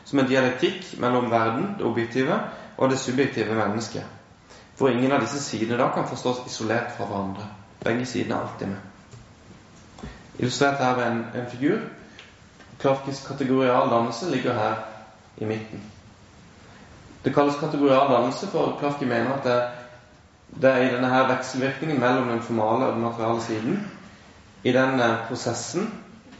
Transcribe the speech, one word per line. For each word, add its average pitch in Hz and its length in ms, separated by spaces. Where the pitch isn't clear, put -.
som 139 140
en 127 100
dialektikk 131 720
mellom 123 320
verden, 117 480
det - 80
objektive, 123 520
og 131 140
det 131 80
subjektive 120 560
mennesket, 107 500
hvor 131 120
ingen 127 220
av 135 80
disse 143 240
sidene 113 340
da 143 160
kan 170 140
forstås 127 400
isolert 113 480
fra 104 100
hverandre. 98 380
Begge 123 240
sidene 110 260
er 120 120
alltid 98 260
med. - 1400
Illustrert 139 400
her 127 160
ved 120 100
en, 117 180
en 120 160
figur. 147 260
Clarkes 135 480
kategorial 131 640
dannelse 120 400
ligger 120 240
her 110 200
i 110 80
midten. 107 400
Det 135 120
kalles 143 240
kategorial 139 500
dannelse, 127 380
for 143 320
Clarke 143 260
mener 120 300
at - 80
det, 123 140
det 131 80
er 127 160
i 117 80
denne 127 180
her 131 160
vekselvirkningen 135 720
mellom 123 320
den 113 100
formale 117 460
og 113 80
den 113 80
materiale 113 400
siden, 117 380
i 123 80
den, 131 280
eh, 113 280
prosessen, 143 600